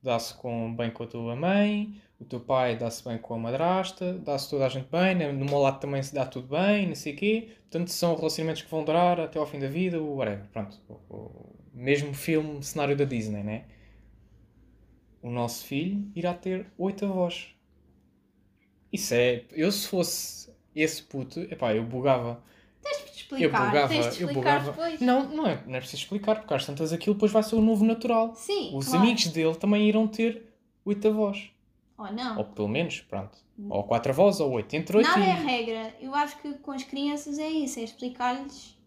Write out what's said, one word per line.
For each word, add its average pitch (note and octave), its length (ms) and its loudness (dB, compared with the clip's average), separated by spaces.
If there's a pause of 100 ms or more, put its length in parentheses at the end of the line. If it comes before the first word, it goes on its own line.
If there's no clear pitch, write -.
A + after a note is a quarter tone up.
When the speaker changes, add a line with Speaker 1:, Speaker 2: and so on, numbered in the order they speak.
Speaker 1:
dá-se A#2+ 320 0
com, A#2 400 -4
bem A#2 160 -2
com A#2 120 -8
a A2+ 40 -8
tua A#2 280 -6
mãe, G#3 640 2 (200)
o A#2 60 -14
teu B2 140 -8
pai B2+ 380 2
dá-se A#2 260 -4
bem A#2 140 -4
com A2+ 160 -8
a A2+ 60 -4
madrasta, F3+ 720 0
dá-se D3 380 -4
toda C3+ 160 2
a - 20 2
gente C3+ 220 -6
bem, F#3 240 4
né? D#3 160 0
No C#3 140 -2
meu C#3+ 120 0
lado C3+ 220 4
também C#3 240 -4
se C3+ 100 -10
dá C#3 120 0
tudo B2+ 240 -10
bem, F#3+ 380 2
não D#3+ 80 -2
sei C#3+ 180 -8
o - 20 -8
quê. A3 340 0 (120)
Portanto, E3+ 280 -4
são E3+ 260 2
relacionamentos D#3+ 460 -2
que - 80 -18
vão D#3+ 140 -2
durar E3+ 360 4
até D#3+ 200 -4
ao D3+ 80 0
fim D3 100 -10
da C#3 100 -2
vida, E3+ 320 0
o D3 180 -4
whatever, G#2 360 -2
pronto. G2+ 340 -8
O, - 280 -18
o - 400 -16 (180)
mesmo C#3 400 0
filme, D3+ 500 -2
cenário C#3+ 320 0
da C#3+ 100 2
Disney, G#2+ 360 -4
né? G#2+ 240 -6 (1600)
O B2 100 -10
nosso A#2+ 340 -4
filho F#3+ 500 -2
irá F3 180 -2
ter F#3 340 -4 (100)
oito G3 280 -2
avós. F3+ 420 -2 (1500)
Isso - 200 -2
é, B2 380 4
eu D#3 200 2
se - 160 -4
fosse - 640 -4 (260)
esse D#3 280 0
puto, C3+ 380 -10
epá, C#3+ 320 -2
eu A2+ 100 2
bugava. B2 580 0 (400)
Speaker 2:
Tens D5 160 -4
de - 140 -8
te - 200 -16
Speaker 1:
Eu C#4 60 -6
Speaker 2:
explicar, A3+ 300 4
Speaker 1:
bugava, G#3 220 4
Speaker 2:
tens A#3+ 260 0
de F3 60 -6
Speaker 1:
eu F3+ 80 -2
Speaker 2:
explicar C#4+ 300 2
Speaker 1:
bugava. C#3 120 -4
Speaker 2:
depois. D#4+ 300 -4
Speaker 1:
Não, B3+ 260 4
não D4+ 200 -2
é, D3 180 -2
não B2+ 100 -8
é B2+ 40 -2
preciso - 240 -10
explicar, G#3 340 0
porque G#3+ 160 -4
às C3 120 0
tantas D#3 280 -4
aquilo G3+ 220 0
depois G#3 160 2
vai G#3+ 120 4
ser G#3+ 120 -2
o A3+ 60 6
novo G#3+ 220 6
natural. A3+ 520 2
Speaker 2:
Sim, F#4+ 380 -4
Speaker 1:
Os C3+ 140 -2
Speaker 2:
claro. - 160 6
Speaker 1:
amigos A#3 240 4
dele D#3+ 280 2
também G#3 340 4
irão G#3+ 180 4
ter A3+ 360 -2 (420)
oito G3+ 220 0
avós. G#3 420 0 (480)
Speaker 2:
Ou G3+ 160 -10
não. A#3 240 -6
Speaker 1:
Ou G#2+ 80 -2
pelo G#2+ 220 -4
menos, D3 340 -2
pronto. G2+ 360 -10 (220)
Speaker 2:
Hum. G3+ 120 -10
Speaker 1:
Ou G2+ 120 -2
quatro A#2 280 0
avós, F3+ 280 6
ou D3 120 2
oito. A#2 240 -4
Entre E3+ 220 0
oito C#4 120 8
Speaker 2:
Nada F#4 100 6
Speaker 1:
e G4 100 6
Speaker 2:
é F#4 40 4
regra. A3+ 640 -2
Eu C4 140 -10
acho D4 240 0
que D4 220 -8
com - 120 -12
as C4 120 -6
crianças C#4+ 560 -4
é D#4 100 -4
isso, D4 300 -2
é A3+ 40 -4
explicar-lhes B3 1040 -6